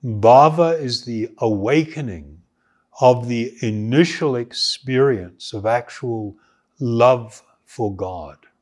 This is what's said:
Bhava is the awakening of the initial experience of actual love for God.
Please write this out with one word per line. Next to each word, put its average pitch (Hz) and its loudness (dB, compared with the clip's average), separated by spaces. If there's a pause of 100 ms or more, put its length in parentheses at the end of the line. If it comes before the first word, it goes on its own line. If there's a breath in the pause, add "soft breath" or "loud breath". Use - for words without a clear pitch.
Bhava 143 6
is 127 -6
the 113 -6
awakening 110 -4 (580)
of 123 2
the 120 -6
initial 123 0
experience 120 -4
of 101 -10
actual 113 -6 (460)
love 120 0 (220)
for 104 -8
God. 87 -12 (220)